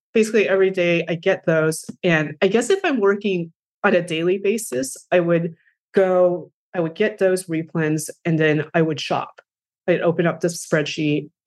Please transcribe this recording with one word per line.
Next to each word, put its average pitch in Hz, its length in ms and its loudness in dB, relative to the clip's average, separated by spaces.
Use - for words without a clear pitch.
basically 220 340 2
every 190 220 2
day 170 400 0
I 165 60 -2
get 185 300 -2
those. 160 380 0
And 156 400 0
I 196 40 2
guess 226 220 0
if 381 140 2
I'm 285 160 0
working 196 520 0
on 196 120 2
a 175 80 2
daily 170 340 -2
basis, 226 580 -4
I 180 100 4
would 170 340 0
go, 180 560 2
I 180 40 -2
would 165 140 -2
get 208 240 -2
those 185 280 0
replens 160 640 -2
and 165 140 0
then 151 280 2
I 165 80 4
would 156 160 -2
shop. - 420 -6
I'd 180 140 0
open 170 260 0
up 170 140 -2
the 175 80 0
spreadsheet 151 800 -4